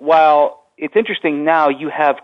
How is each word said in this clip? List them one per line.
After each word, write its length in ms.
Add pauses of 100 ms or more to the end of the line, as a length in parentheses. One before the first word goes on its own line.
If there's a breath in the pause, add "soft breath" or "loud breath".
while 640 (100)
it's 200
interesting 480
now, 240
you 200
have 360